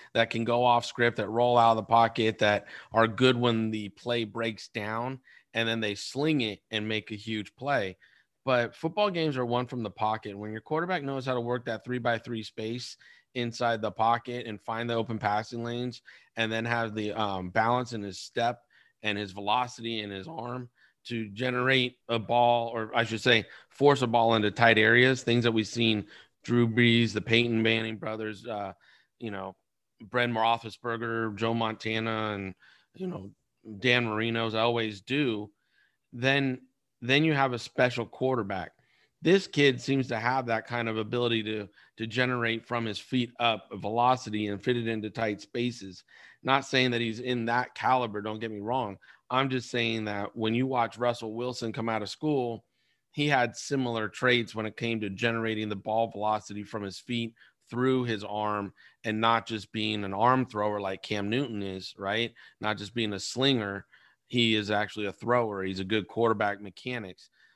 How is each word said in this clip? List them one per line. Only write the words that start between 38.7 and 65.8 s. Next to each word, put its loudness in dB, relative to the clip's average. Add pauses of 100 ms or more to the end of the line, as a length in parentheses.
This 4
kid 4
seems 0
to -4
have 0
that -2
kind -4
of -4
ability 0
to, -6 (300)
to -6
generate 0
from -2
his -6
feet -2
up 0
velocity 0
and -6
fit 0
it -4
into -4
tight -4
spaces. -8 (380)
Not 0
saying 2
that 0
he's -4
in -2
that 0
caliber, 0
don't -6
get -6
me -10
wrong. -4 (320)
I'm 2
just -4
saying 0
that -6
when 0
you 2
watch -2
Russell -2
Wilson -6
come -4
out -2
of -8
school, -4 (460)
he 0
had 2
similar -2
traits 0
when -4
it -10
came -2
to -4
generating -2
the -4
ball -2
velocity -4
from -8
his -8
feet -6 (380)
through 2
his -4
arm -4 (300)
and -2
not 4
just -8
being -2
an -6
arm 4
thrower -2
like -4
Cam -4
Newton -2
is, -8
right? -2 (260)
Not -2
just -12
being 0
a -6
slinger. 0 (400)
He 4
is 0
actually -2
a -4
thrower. 0
He's -4